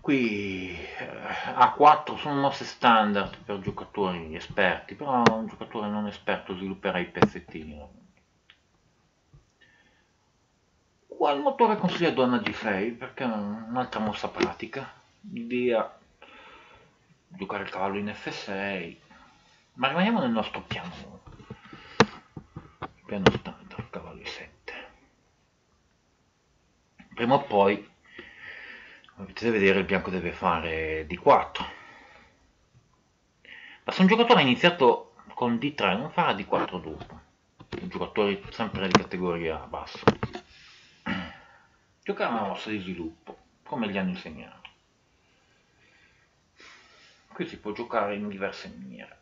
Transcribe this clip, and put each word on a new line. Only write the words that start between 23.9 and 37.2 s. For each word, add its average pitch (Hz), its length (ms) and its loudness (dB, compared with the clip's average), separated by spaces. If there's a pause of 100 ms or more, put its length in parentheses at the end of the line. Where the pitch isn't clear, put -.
E - 40 -20
sette. - 480 -14 (2500)
Prima 117 200 2
o 139 80 4
poi, 101 540 2 (1200)
come 95 140 -14
potete 107 200 -2
vedere, 98 300 6
il 92 60 2
bianco 95 260 0
deve 85 200 -2
fare 82 760 -2
D 175 100 -8
quattro. - 480 4 (2250)
Ma - 80 -4
se - 100 2
un 185 60 10
giocatore 226 340 8
ha - 20 6
iniziato 127 720 4 (180)
con 120 240 0
D 143 160 -4
tre, 95 220 2
non 143 160 -6
farà 156 220 2
D 98 120 -6
quattro 90 320 -2
dopo. 78 420 -12 (640)